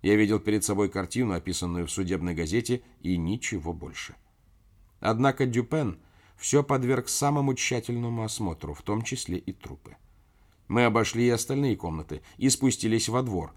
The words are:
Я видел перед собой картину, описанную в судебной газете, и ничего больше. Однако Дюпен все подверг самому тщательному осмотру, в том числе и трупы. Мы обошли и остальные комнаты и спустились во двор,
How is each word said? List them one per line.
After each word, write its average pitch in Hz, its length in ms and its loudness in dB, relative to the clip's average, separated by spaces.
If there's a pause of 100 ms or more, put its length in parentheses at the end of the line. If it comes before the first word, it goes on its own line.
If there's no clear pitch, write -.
Я 104 120 6
видел 107 240 6
перед 104 260 0
собой 101 240 2
картину, 101 440 -2
описанную 87 540 -2
в - 40 -8
судебной 87 440 -2
газете, 113 480 -2 (160)
и 90 180 0
ничего 85 560 -4
больше. - 420 -12 (840)
Однако 127 460 2
Дюпен 120 520 0 (400)
все - 240 2
подверг 127 460 0
самому 143 460 0
тщательному 120 720 -2
осмотру, 87 500 -4
в - 80 -14
том 107 200 -2
числе 98 360 -6
и 92 160 -6
трупы. - 420 -16 (720)
Мы 120 160 4
обошли 113 420 4
и 123 40 8
остальные 135 480 0
комнаты 78 440 -6 (160)
и 135 120 4
спустились 113 580 2
во 127 160 0
двор, 92 340 -4